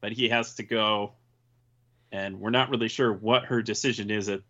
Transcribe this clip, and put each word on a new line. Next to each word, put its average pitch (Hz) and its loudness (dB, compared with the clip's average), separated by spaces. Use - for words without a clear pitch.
but 107 -6
he 117 2
has 117 2
to 110 -10
go. 107 0
And 98 -6
we're 110 -4
not 123 2
really 117 0
sure 120 2
what 110 2
her 120 0
decision 107 -2
is 104 -2
at 98 -4